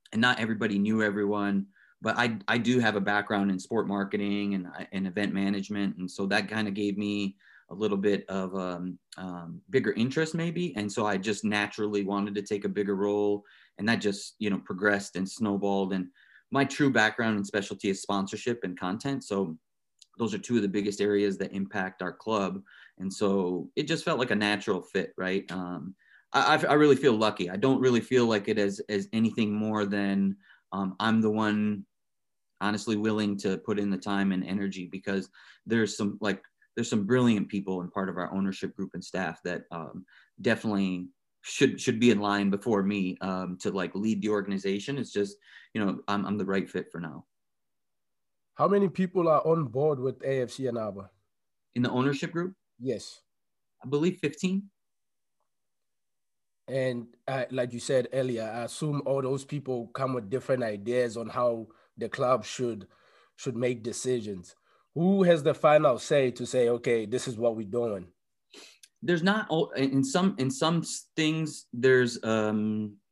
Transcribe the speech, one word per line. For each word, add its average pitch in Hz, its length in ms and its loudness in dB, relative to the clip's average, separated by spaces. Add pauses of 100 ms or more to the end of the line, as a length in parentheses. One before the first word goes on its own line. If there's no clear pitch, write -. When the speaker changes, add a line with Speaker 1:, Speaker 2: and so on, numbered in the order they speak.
(120)
Speaker 1:
and 110 80 0
not 123 200 4
everybody 110 380 0
knew 110 240 2
everyone, 101 640 0 (340)
but 110 160 -2
I, 117 300 0
I 113 120 2
do 123 200 2
have 110 180 4
a 101 40 0
background 101 500 0
in 92 80 -2
sport 104 300 -2
marketing 101 640 -2
and, 90 140 -4 (240)
and 95 140 -2
event 98 280 -2
management. 98 640 -2
And 92 120 -6
so 98 160 -6
that 101 220 0
kinda 107 220 -2
gave 101 260 -2
me 101 400 -2 (340)
a 90 40 -14
little 101 240 0
bit 98 300 2
of, 95 260 -4
um, 90 440 -6 (200)
um, 87 500 -10
bigger 110 240 2
interest 143 420 -2
maybe. 170 420 -4
And 104 140 -4
so 110 140 -2
I 101 140 0
just 101 260 -4
naturally 104 600 0
wanted 101 320 -2
to 101 60 -4
take 101 220 -4
a 98 60 -2
bigger 98 240 -2
role, 104 500 0 (340)
and 101 100 -4
that 113 120 2
just, 101 380 -4
you 107 100 -2
know, 98 100 0
progressed 98 580 -2
and 92 120 -4
snowballed. 98 640 -2
And 92 160 -4 (420)
my 139 140 0
true 139 260 2
background 110 460 2
and 101 100 -2
specialty 101 440 -2
is 95 100 -2
sponsorship 101 640 -4
and 90 140 -6
content. 117 460 -4
So 95 340 -4 (600)
those 110 160 -2
are 98 40 -2
two 120 180 -2
of 107 60 2
the 101 60 2
biggest 101 320 -2
areas 101 380 2
that 95 140 -6
impact 98 480 -4
our 90 120 -6
club. 98 500 -2 (360)
And 95 140 -6
so 95 640 0
it 147 100 -2
just 160 180 -2
felt 160 140 0
like 117 140 0
a 104 40 2
natural 104 440 0
fit, - 360 -4
right? 92 360 -2
Um, 87 420 -8 (380)
I, 135 240 4
I, 151 140 2
I - 20 4
really 151 240 8
feel 131 160 6
lucky. 107 380 2
I 92 60 -6
don't 131 240 4
really 123 200 6
feel 120 260 4
like 107 220 2
it 107 100 2
as, 101 300 2
as 98 240 -2
anything 110 420 2
more 107 300 0
than, 98 520 2 (360)
um, 95 260 -4
I'm 110 220 4
the 110 100 4
one 107 540 0 (760)
honestly 104 360 0
willing 107 420 0
to 95 200 0
put 104 200 -4
in 101 120 0
the 95 60 0
time 98 360 0
and 92 120 0
energy, 95 460 -4
because 98 380 -4 (380)
there's 110 300 0
some, 104 240 -2
like, 101 220 -2 (320)
there's 117 160 -4
some 107 160 0
brilliant 120 420 4
people 95 340 -4
and 90 100 -10
part 95 160 -2
of 85 80 -6
our 90 180 -6
ownership 95 400 -4
group 92 200 -8
and 90 100 -10
staff 87 400 -6
that, 87 260 -6
um, 82 340 -12 (360)
definitely 98 640 0 (360)
should, - 380 2
should 117 200 2
be 120 100 8
in 101 100 6
line 101 300 2
before 101 320 2
me, 95 380 0
um, 92 400 -4
to, 104 100 -2
like, 92 240 -2
lead 104 260 0
the 107 100 0
organization. 101 680 -2
It's 113 140 -6
just, 101 240 0 (380)
you 107 100 0
know, - 240 0
I'm, 101 180 0
I'm 104 120 -2
the 95 60 -2
right 95 240 0
fit 90 220 -6
for 85 100 -10
now. 80 240 -12 (1300)
Speaker 2:
How 147 120 2
many 196 220 4
people 180 400 0
are 151 180 4
on 160 200 2
board 135 340 0
with 131 240 -4
A 135 180 0
F 117 80 -4
C 131 160 -6
and 117 100 -2
naba? 98 340 -8 (640)
Speaker 1:
In 123 60 0
the 123 80 0
ownership 139 420 0
group? 175 220 -6 (260)
Speaker 2:
Yes. 120 400 -8 (640)
Speaker 1:
I - 40 -12
believe 151 300 0
fifteen. 185 460 -2 (2000)
Speaker 2:
And, 127 400 -2 (220)
uh, 131 240 -2
like 123 200 -2
you 120 60 -8
said 127 340 0
earlier, 127 300 -2
I 113 220 -6
assume 143 420 -4
all 135 160 0
those 135 220 -2
people 127 500 -6
come 131 180 -2
with 113 160 -4
different 123 360 0
ideas 113 520 -2
on 113 120 -8
how 117 400 0 (280)
the 117 120 -6
club 123 360 2
should, 113 440 -4 (480)
should 123 200 -6
make 123 280 -2
decisions. 104 720 -4 (400)
Who 190 260 6
has 170 220 6
the 147 100 4
final 151 460 6
say 135 320 2
to 123 120 -8
say, 120 240 2
"Okay, 117 380 2
this 120 220 -4
is 113 100 -6
what 117 160 2
we're 110 140 -6
doing"? 101 400 -4 (920)
Speaker 1:
There's 160 200 2
not, 202 300 2
al-, 160 240 2
in, 135 160 2
in 135 120 4
some, 180 340 2
in 135 120 0
some 165 280 0
s-, - 360 -6
things, 156 580 -2
there's, 120 520 4
um, 107 720 0 (160)